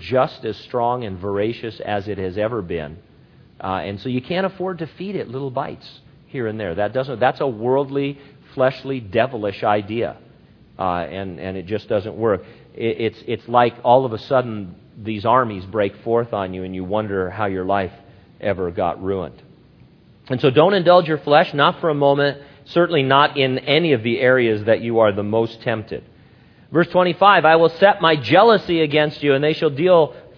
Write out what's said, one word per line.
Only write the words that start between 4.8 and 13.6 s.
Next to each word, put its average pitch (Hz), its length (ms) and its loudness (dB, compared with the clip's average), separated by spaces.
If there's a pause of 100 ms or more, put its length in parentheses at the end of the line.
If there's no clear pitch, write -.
to 160 80 -10
feed 190 280 -10
it 110 140 -8
little 131 220 -8
bites 135 500 -10 (260)
here 120 200 -6
and 107 120 -6
there. 87 160 -6
That 104 160 -2
doesn't, 127 300 -6
that's 131 180 2
a 135 80 0
worldly, 139 720 -2 (340)
fleshly, 135 460 0
devilish 110 640 -2
idea. 104 540 -2 (600)
Uh, 87 300 -4
and, 90 320 -10
and 92 160 -8
it 87 120 -12
just 104 200 -6
doesn't 104 280 -4
work. 104 280 -2 (300)
It, 113 260 -4
it's, 113 280 -6
it's 117 200 -8
like 120 360 2